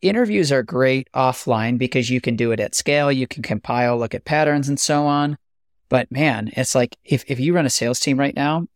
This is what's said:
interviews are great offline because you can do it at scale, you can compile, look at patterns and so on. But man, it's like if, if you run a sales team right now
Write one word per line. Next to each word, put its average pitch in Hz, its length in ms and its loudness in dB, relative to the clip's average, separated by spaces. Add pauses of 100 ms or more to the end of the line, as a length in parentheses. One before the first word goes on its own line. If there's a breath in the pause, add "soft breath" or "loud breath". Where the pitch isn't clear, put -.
interviews 202 500 2
are 135 100 4
great 131 520 0
offline 123 640 0
because 123 320 0
you 127 100 0
can 120 160 -2
do 117 160 2
it 110 80 0
at - 140 -4
scale, 143 360 2
you 131 160 0
can - 160 -10
compile, 120 560 0
look 117 160 -4
at - 120 -10
patterns 147 420 2
and 139 100 0
so 147 280 0
on. 147 320 0 (500)
But 123 240 0
man, 123 420 -2
it's - 200 -2
like 123 280 0
if, - 260 -2
if 127 120 -4
you 156 140 2
run 170 100 2
a 131 60 0
sales 120 280 -2
team 139 200 0
right 139 180 -2
now 151 400 -2